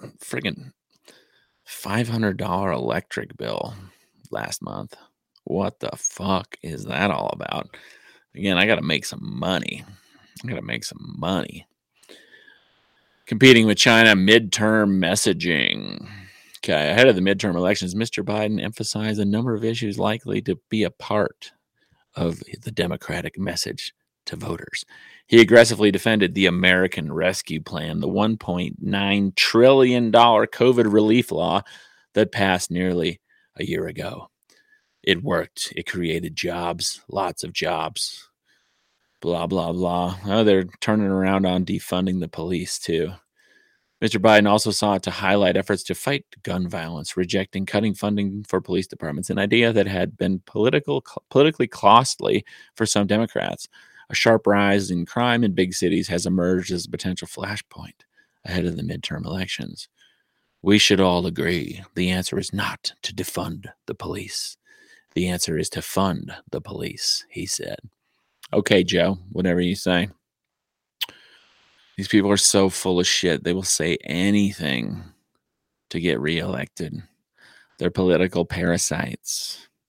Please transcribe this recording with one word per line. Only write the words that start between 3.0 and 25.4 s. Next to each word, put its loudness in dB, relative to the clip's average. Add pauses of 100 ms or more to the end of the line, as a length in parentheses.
bill -8 (580)
last -10
month. -12 (500)
What -4
the -8
fuck -6
is -10
that -2
all -4
about? -8 (600)
Again, -2
I 4
gotta 2
make -2
some -12
money. -6 (640)
I -10
gotta -8
make -8
some -14
money. -6 (1600)
Competing 8
with 2
China, 8
midterm 4
messaging. -2 (520)
Okay, 0
ahead 6
of 6
the 0
midterm 0
elections, -2
Mister -6
Biden -4
emphasized -6
a 0
number -2
of -6
issues -4
likely -4
to -4 (100)
be -2
a -2
part -6 (640)
of -4 (200)
the -10
Democratic -6
message -8 (320)
to -14
voters. -10 (400)
He 10